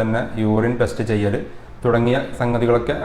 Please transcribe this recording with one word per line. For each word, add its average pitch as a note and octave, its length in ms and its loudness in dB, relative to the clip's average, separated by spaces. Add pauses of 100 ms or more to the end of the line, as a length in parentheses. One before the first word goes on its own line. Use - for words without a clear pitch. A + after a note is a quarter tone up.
തന്നെ A2 220 0 (200)
യൂറിൻ G#2+ 380 2
ടെസ്റ്റ് A2+ 300 0
ചെയ്യൽ G#2 240 2 (500)
തുടങ്ങിയ A#2+ 320 4 (220)
സംഗതികളൊക്കെ A#2+ 540 2 (120)